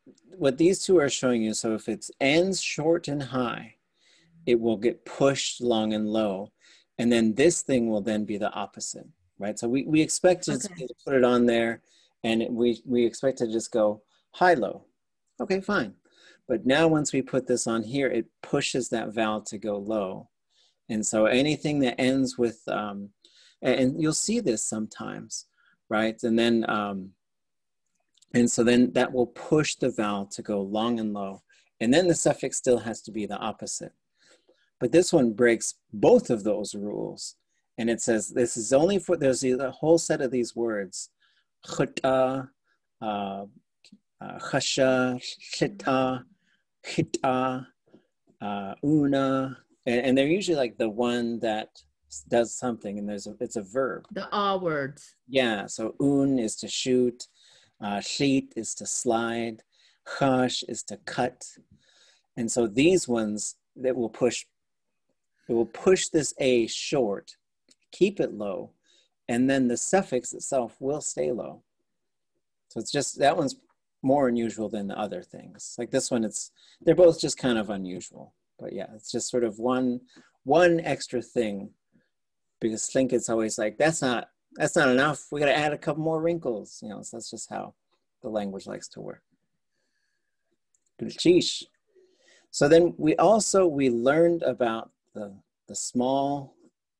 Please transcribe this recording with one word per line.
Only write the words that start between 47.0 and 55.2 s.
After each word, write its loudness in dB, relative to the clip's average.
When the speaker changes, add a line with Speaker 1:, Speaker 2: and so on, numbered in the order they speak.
Speaker 1:
uh, -8
una. 2
And, 0
and 4
they're 4
usually, 0
like, -2
the 0
one -2
that -4
s-, -18
does 2
something, -6
and -8
there's -8
a, -14
it's -8
a -6
verb. -4
Speaker 2:
The -10
ah 0
words. -6